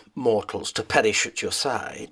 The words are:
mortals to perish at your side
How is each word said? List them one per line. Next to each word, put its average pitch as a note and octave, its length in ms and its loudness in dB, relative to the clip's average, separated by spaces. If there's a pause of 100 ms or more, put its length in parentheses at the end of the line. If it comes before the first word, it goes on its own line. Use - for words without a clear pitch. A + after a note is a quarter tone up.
(140)
mortals A2 580 0
to A2+ 100 -4
perish A2+ 440 2
at - 140 -8
your F#2+ 100 -2
side D#2+ 600 -4